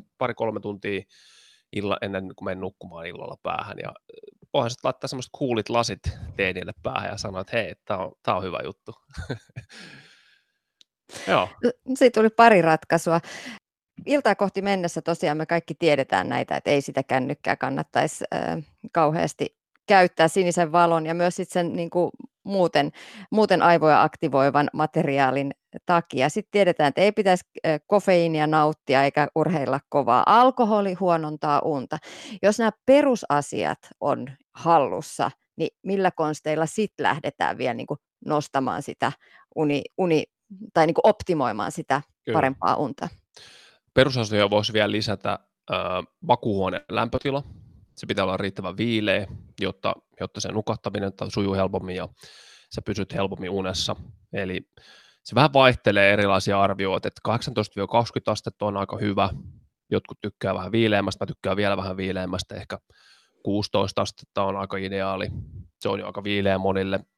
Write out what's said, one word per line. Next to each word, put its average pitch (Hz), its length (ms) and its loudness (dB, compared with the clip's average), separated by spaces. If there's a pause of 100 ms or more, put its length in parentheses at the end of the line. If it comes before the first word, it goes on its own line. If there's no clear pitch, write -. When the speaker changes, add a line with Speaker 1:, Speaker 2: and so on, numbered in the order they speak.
(180)
Speaker 1:
pari-kolme 113 420 -4
tuntia 101 420 -6 (680)
illa-, 101 300 -2
ennen 95 340 -8
kuin - 80 -16
menen 92 160 -6
nukkumaan 90 460 -12
illalla - 360 -14
päähän, - 400 -6
ja, - 60 -10
äh, - 680 -20
voihan 123 160 0
sit - 140 -14
laittaa 131 240 -4
semmoset 127 300 -10
coolit 120 300 -2
lasit 117 320 -2 (360)
teinille 92 360 -2 (100)
päähän 98 280 -6
ja 101 60 -8
sanoa, 95 240 -8
että 107 160 -6
hei, 95 180 -4 (100)
tää 101 140 -4
on, 90 140 -6 (100)
tää 107 140 0
on 92 60 -2
hyvä 87 220 -6
juttu. - 280 -12 (360)
<laughs> 117 100 -8 (1900)
Joo. 127 220 2 (160)
Speaker 2:
No, 240 60 4 (240)
siitä 240 260 4
tuli 220 100 6
pari 226 320 8
ratkaisua. 165 580 2 (840)
Iltaa 262 280 2
kohti 196 280 -2
mennessä 185 400 -2
tosiaan 165 360 -2
me 156 80 -4
kaikki 165 280 -2
tiedetään 139 540 2
näitä, 127 280 -2
että - 140 -2
ei 143 100 4
sitä 135 220 -4
kännykkää 131 540 -2
kannattaisi, 139 680 -2 (100)
äh, - 240 -4 (340)
kauheasti 160 680 0 (280)
käyttää 180 420 6
sinisen 175 440 0
valon 170 340 4
ja 165 80 -4
myös 175 220 0
sit 180 140 -8
sen 175 220 -2
niinku 175 380 -2 (340)
muuten, 170 460 2 (400)
muuten 208 320 4
aivoja 156 400 6
aktivoivan 139 720 2
materiaalin 139 800 0 (320)
takia. 156 420 0
Sit 196 220 -6
tiedetään, 175 380 4
että 139 120 0
ei 202 120 6
pitäisi, 190 320 2 (220)
äh, 156 200 0
kofeiinia 170 600 2
nauttia 151 580 2
eikä 143 300 2
urheilla 147 540 0
kovaa. 123 380 2
Alkoholi 220 680 4
huonontaa 156 680 0
unta. 147 340 -4 (440)
Jos 208 160 2
nämä 226 120 2 (160)
perusasiat 214 920 2 (220)
on 123 280 -2 (260)
hallussa, 135 760 0 (260)
niin 160 120 -4 (140)
millä 190 280 0
konsteilla 156 560 -2
sit 208 340 -4
lähdetään 92 580 -2
vielä 123 160 -4
niinku 127 220 -8 (280)
nostamaan 139 580 -4
sitä - 300 -4 (440)
uni-, 143 260 0 (160)
uni-, 170 260 2 (500)
tai 160 120 4
niinku 165 180 0
optimoimaan 131 680 0
sitä 143 300 -2 (220)
Speaker 1:
Kyllä. 113 120 -2
Speaker 2:
parempaa 135 400 0
unta? - 320 -4 (840)
Speaker 1:
Perusasia 110 560 2
voisi 107 220 2
vielä 104 180 2
lisätä, 104 480 -4 (340)
äh, 92 60 -2 (420)
makuuhuoneen 95 720 0
lämpötila. 127 520 -2 (540)
Se - 100 -8
pitää 98 180 0
olla 92 120 -2
riittävän 95 400 -6
viileä, 104 500 0 (340)
jotta, 95 340 -4 (260)
jotta - 200 -10
se 95 120 -8
nukahtaminen 101 600 -4
ta-, 104 180 -10
sujuu 98 240 -2
helpommin 95 420 -2
ja 87 120 -8 (680)
sä - 80 -8
pysyt 98 320 -6
helpommin 95 360 -4
unessa. 95 460 -4 (360)
Eli 92 360 -6 (560)
se - 100 -14
vähän 139 180 4
vaihtelee 110 600 6
erilaisia 98 500 2
arvioita, 98 460 0
että - 160 -10
kahdeksantoista 107 600 -4
kaksikymmentä - 440 0
astetta - 360 -6
on 101 100 -4
aika 98 200 -6
hyvä. 101 340 0 (600)
Jotkut - 300 -4
tykkää 98 340 -6
vähän 92 180 -8
viileämmästä, 104 520 0
mä - 20 -10
tykkään 95 300 -4
vielä 101 200 0
vähän 95 200 -8
viileämmästä, 92 580 -6
ehkä - 240 -12 (640)
kuusitoista 101 600 -2
astetta - 420 -6
on 98 120 -4
aika 98 200 -8
ideaali. 95 540 -4 (500)
Se - 80 -4
on 101 120 -2
jo 98 60 -10
aika 98 180 -12
viileä 98 340 0
monille, 95 420 -2 (180)